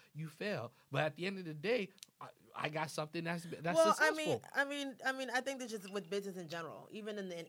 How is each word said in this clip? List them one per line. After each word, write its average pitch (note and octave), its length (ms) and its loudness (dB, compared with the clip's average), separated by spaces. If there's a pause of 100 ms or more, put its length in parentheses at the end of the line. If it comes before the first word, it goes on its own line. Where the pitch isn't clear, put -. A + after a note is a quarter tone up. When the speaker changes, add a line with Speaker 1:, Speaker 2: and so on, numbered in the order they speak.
(140)
Speaker 1:
you D#3 140 -6
fail, D3 440 -4 (180)
but C#3+ 120 4
at D3+ 140 0
the E3+ 100 -2
end G3 120 -2
of F#3 60 -8
the D#3 100 -6
day, G3 340 2 (320)
I, C#3 60 -12 (340)
I D3+ 80 2
got D#3 220 -2
something D#3+ 320 -2
that's, E3+ 240 -2 (160)
that's E3+ 140 2
Speaker 2:
Well, D#4+ 180 10
Speaker 1:
successful. D#4 480 4 (120)
Speaker 2:
I C#4 100 4
mean, C#4+ 200 -2
I - 20 -
mean, C4 80 -6 (120)
I C4 60 2
mean, C4 200 -4
I B3+ 80 4
think C4 200 -2
that B3+ 80 -6
just G3+ 240 -8
with F3+ 180 -4
business G3 260 -2
in F3 120 -8
general, D3+ 420 -6
even G#3 280 -8
in G3 100 -6
the E3+ 100 -8
en-, E3 100 -8